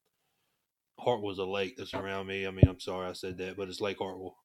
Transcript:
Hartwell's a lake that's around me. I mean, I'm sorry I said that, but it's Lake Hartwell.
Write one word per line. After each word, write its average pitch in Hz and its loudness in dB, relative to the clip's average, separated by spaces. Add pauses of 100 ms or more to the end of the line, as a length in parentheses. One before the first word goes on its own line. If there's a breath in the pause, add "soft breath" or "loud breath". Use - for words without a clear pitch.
(1000)
Hartwell's 104 2
a 98 0
lake 95 0
that's 101 -8
around 98 -4
me. 98 -2
I 95 -4
mean, 95 8
I'm 92 6
sorry 92 -2
I 90 -2
said 90 -6
that, 92 -4
but 98 -4
it's 90 -6
Lake 101 0
Hartwell. 95 -6